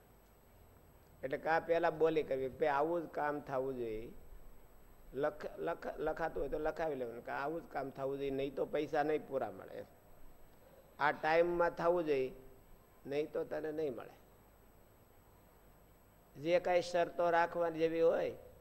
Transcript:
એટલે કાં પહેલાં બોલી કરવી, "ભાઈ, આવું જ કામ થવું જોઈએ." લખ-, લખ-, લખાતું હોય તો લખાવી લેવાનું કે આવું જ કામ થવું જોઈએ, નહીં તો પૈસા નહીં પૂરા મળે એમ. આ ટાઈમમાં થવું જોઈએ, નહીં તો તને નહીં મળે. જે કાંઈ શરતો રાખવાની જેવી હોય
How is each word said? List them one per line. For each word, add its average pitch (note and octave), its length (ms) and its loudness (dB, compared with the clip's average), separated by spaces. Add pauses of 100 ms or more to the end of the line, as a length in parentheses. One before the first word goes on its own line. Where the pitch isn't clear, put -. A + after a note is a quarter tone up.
(1200)
એટલે C#3 140 -4
કાં D#3+ 280 2
પહેલાં E3 320 4
બોલી D#3+ 240 6
કરવી, C3 260 -2
"ભાઈ, D3+ 200 0
આવું D#3 340 2
જ C#3+ 80 -8
કામ D3 300 -2
થવું C3+ 360 -2
જોઈએ." A2+ 360 -6 (1000)
લખ-, D3 440 -4
લખ-, E3 400 -6
લખાતું D#3+ 440 -2
હોય C#3 60 -2
તો D3+ 100 -4
લખાવી D#3 360 -2
લેવાનું A#2+ 300 -6
કે C3 60 -8
આવું C#3+ 380 -4
જ - 40 -16
કામ C3+ 180 -4
થવું C#3 280 -4
જોઈએ, C#3 120 -2
નહીં C3+ 240 -2
તો D#3 120 -2
પૈસા D3+ 360 0
નહીં D3+ 260 0
પૂરા B2 220 -2
મળે F#2 220 -14
એમ. A2 120 -10 (1120)
આ D3 140 4
ટાઈમમાં E3+ 580 4
થવું E3+ 340 2
જોઈએ, C3+ 280 2 (720)
નહીં D3+ 260 -2
તો D#3+ 120 -2
તને D3+ 280 -6
નહીં D3+ 240 -4
મળે. G2+ 280 -14 (2250)
જે E3+ 200 4
કાંઈ F3+ 220 4
શરતો F3 480 2
રાખવાની E3+ 480 2
જેવી E3 220 2
હોય E3 360 4 (240)